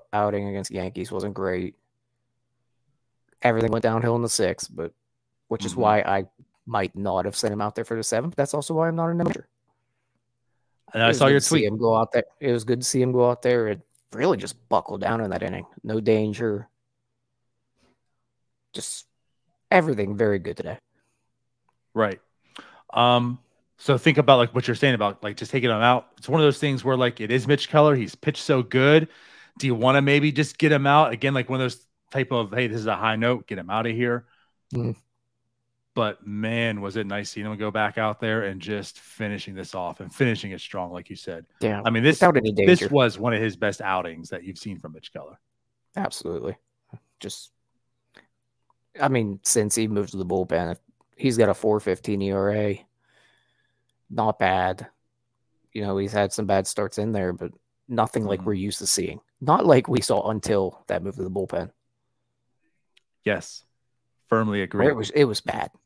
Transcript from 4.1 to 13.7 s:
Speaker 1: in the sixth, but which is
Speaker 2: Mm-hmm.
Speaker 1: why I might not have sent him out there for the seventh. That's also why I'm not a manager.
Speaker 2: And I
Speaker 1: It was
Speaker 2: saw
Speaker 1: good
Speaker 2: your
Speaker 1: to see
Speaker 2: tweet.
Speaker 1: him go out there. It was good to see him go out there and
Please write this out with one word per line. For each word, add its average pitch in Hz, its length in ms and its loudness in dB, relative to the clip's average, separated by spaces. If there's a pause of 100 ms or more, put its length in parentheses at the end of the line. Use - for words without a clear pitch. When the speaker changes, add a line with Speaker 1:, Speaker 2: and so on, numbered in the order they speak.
Speaker 1:
in 120 80 0
the 113 60 -2
sixth, - 440 -2
but 82 180 -8 (560)
which 113 160 -6
is 98 100 -6
Speaker 2:
Mm-hmm. 127 80 -4
Speaker 1:
why 107 200 6
I 98 240 0 (400)
might 104 300 -4
not 95 300 -2
have 98 100 -6
sent 104 180 -2
him 104 80 -4
out 104 140 -4
there 113 100 -6
for 117 100 -6
the 113 60 -4
seventh. 123 340 -4
That's 139 200 -2
also 151 180 -4
why 160 140 0
I'm 165 80 -2
not 165 160 -2
a - 20 -2
manager. - 340 -2 (1400)
Speaker 2:
And 113 120 0
I - 20 6
Speaker 1:
It 117 40 6
was 123 100 2
Speaker 2:
saw 139 60 6
Speaker 1:
good 135 60 8
Speaker 2:
your 143 100 6
Speaker 1:
to - 40 0
see - 120 0
Speaker 2:
tweet. 107 80 2
Speaker 1:
him 107 120 -2
go 113 180 2
out 110 160 0
there. 120 120 2 (160)
It 139 120 0
was 117 120 0
good 120 180 0
to 127 40 -4
see - 140 0
him 127 120 2
go 123 180 4
out 123 140 -2
there 123 240 2
and 104 160 -6 (300)